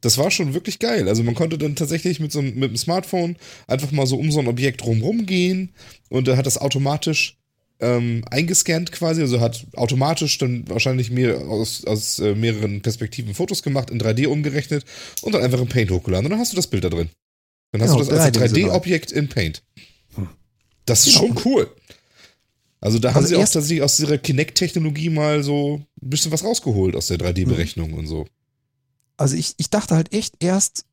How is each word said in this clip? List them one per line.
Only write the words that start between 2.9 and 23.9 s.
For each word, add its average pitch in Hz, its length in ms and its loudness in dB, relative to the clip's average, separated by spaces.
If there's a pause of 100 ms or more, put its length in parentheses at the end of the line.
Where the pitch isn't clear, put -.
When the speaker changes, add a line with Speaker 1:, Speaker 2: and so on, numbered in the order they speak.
Speaker 1:
einfach 135 240 -2
mal 139 160 0
so 131 120 0
um 156 120 0
so 151 100 2
ein 127 80 0
Objekt 127 360 -2
rumrum 127 420 0
gehen 185 460 0 (380)
und 127 180 0
da 127 80 4
hat 135 100 2
das 127 120 -2
automatisch, 143 800 0 (420)
ähm, 120 500 0
eingescannt 170 640 0
quasi, 165 300 0
also 123 180 2
hat 117 340 0
automatisch 139 640 0
dann 123 300 -4
wahrscheinlich 123 420 0
mehr, 120 300 2
aus, 107 460 -4
aus, - 320 -2
äh, 104 160 2
mehreren 104 480 -2
Perspektiven 110 520 -6
Fotos 185 280 -4
gemacht, 135 280 -2
in 120 80 -4
drei 110 140 0
D 123 140 2
umgerechnet 147 580 -2 (380)
und 214 120 -4
dann 165 80 2
einfach 123 180 2
in 123 80 0
Paint 110 220 2
hochgeladen 92 360 0
und 160 40 0
dann 214 100 0
hast 240 120 -2
du - 40 -4
das 180 100 0
Bild 95 180 -2
da 90 60 0
drin. 85 180 -2 (640)
Dann 110 100 0
hast 117 100 4
Speaker 2:
Genau, 143 120 4
Speaker 1:
du 135 60 -2
das 151 100 4
als 147 160 6
Speaker 2:
dreidimensional. 117 320 4
Speaker 1:
drei - 40 2
D - 40 2
Objekt 175 360 -2
in 147 160 0
Paint. 80 340 -4 (1200)
Das 117 200 4
ist - 120 6
Speaker 2:
Genau. - 160 2
Speaker 1:
schon - 120 -4
cool. 247 240 2 (1120)
Also 110 180 2
da 117 120 2
haben 113 60 4
Speaker 2:
Also 143 120 6
Speaker 1:
sie 175 80 4
auch 180 40 6
Speaker 2:
erst 208 140 4
Speaker 1:
tatsächlich 156 280 2
aus 143 160 2